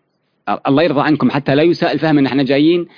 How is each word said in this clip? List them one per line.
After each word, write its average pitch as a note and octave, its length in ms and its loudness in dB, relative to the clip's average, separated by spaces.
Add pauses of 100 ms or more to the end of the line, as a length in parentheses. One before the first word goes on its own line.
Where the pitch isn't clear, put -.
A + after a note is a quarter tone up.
(680)
الله C#3 140 2
يرضى D3 180 0
عنكم، C#3+ 300 0
حتى C#3+ 240 -2
لا D3 80 2
يساء E3 300 0
الفهم D3 260 0
إن C#3 80 2
إحنا B2+ 160 -2
جايين D3+ 560 0